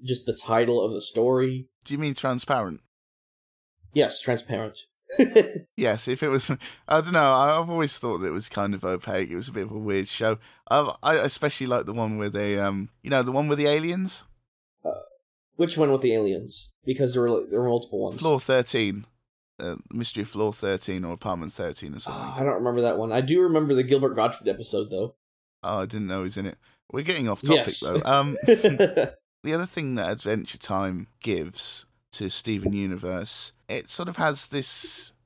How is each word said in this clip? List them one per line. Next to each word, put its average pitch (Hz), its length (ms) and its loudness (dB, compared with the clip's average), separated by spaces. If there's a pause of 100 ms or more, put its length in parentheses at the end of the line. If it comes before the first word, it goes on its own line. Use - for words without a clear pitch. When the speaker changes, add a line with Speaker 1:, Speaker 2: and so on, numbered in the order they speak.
Speaker 1:
just 127 240 -4
the 117 100 0
title 117 480 2
of 110 80 -2
the 104 100 -6
story. 131 640 0 (180)
Speaker 2:
Do 143 100 -8
you 143 40 -2
mean 147 160 -2
Transparent? 123 680 -2 (1120)
Speaker 1:
Yes, 139 280 2
Transparent. 113 600 -4 (380)
<laughs> 269 80 12 (520)
Speaker 2:
Yes, 113 300 0
if 127 140 -2
it 151 60 2
was, 135 220 2 (380)
I 156 140 4
don't 175 100 -4
know, 147 200 6
I, 147 280 4
I've 165 80 -2
always 165 300 0
thought 107 200 -2
that 92 100 -2
it 76 40 -2
was 98 160 -4
kind 101 260 -2
of 95 80 -8
opaque. 92 480 -2
It 87 60 -6
was 117 120 -8
a 123 40 -14
bit 101 120 -6
of 104 60 -10
a 107 80 -8
weird 101 300 -2
show. 110 300 0 (320)
I, 139 200 4 (120)
I 156 140 4
especially 139 500 0
like 123 180 0
the 104 80 -6
one 110 240 -2
with 104 180 -2
a, 101 240 0
um, 98 300 -2 (140)
you 135 80 -6
know, 135 120 4
the 123 80 -2
one 143 160 0
with 147 120 0
the 147 80 2
aliens? 170 580 0 (580)
Speaker 1:
Uh, 78 100 -4 (640)
which 160 200 0
one 147 160 4
with 135 80 2
the 120 140 2
aliens? 104 580 -2 (140)
Because 131 260 0
there 123 120 2
were, 117 260 2
there 107 100 0
were 123 80 0
multiple 117 360 -2
ones. 92 160 -6
Speaker 2:
Floor 151 200 2
thirteen. 110 640 0 (560)
Uh, 87 160 -6 (160)
Mystery 113 320 -4
Floor 107 300 -2
thirteen 95 500 -4
or 85 80 -8
Apartment 87 400 -6
thirteen 73 420 -8
or - 40 -12
something. - 260 -10
Speaker 1:
Ah, 131 160 -8
I - 20 -2
don't 135 120 0
remember 120 260 0
that 113 180 2
one. 113 140 -2
I 123 80 2
do 151 220 2
remember 156 320 4
the 127 80 4
Gilbert 131 320 4
Gottfried 113 340 0
episode, 98 420 -2
though. 98 240 -4 (480)
Speaker 2:
Oh, 98 200 -2
I 95 40 -4
didn't 107 200 -6
know 95 120 -4
he 92 60 -4
was 98 140 -6
in 98 80 -4
it. 87 100 -10 (340)
We're 139 140 -4
getting 160 240 -2
off 98 140 -4
topic, 143 240 4
Speaker 1:
Yes. - 140 2
Speaker 2:
though. 87 240 0
Um, 139 360 2
Speaker 1:
<laughs> - 60 -8
Speaker 2:
the 190 640 4 (400)
other 170 140 -2
thing 143 300 -6
that 95 140 -2
Adventure 107 480 -4
Time 95 500 -4 (120)
gives - 640 -4 (280)
to 95 180 -4
Steven 101 420 -2
Universe, 92 800 -4 (160)
it - 220 -6
sort 175 180 -6
of 175 80 -10
has 151 320 -2
this - 640 -4 (140)